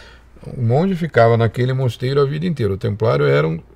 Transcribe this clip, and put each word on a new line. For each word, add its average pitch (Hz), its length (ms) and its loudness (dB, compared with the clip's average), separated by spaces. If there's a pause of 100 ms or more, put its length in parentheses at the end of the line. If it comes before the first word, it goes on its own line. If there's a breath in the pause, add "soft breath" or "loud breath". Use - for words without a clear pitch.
(460 loud breath)
o - 160 -10
monge 151 320 2
ficava 123 420 4
naquele 123 360 0
mosteiro 131 480 -2
a 139 40 4
vida 151 220 -4
inteira. 120 260 -2
O 95 60 -4
templário 117 480 0
era 143 200 2
um 160 140 -4 (160)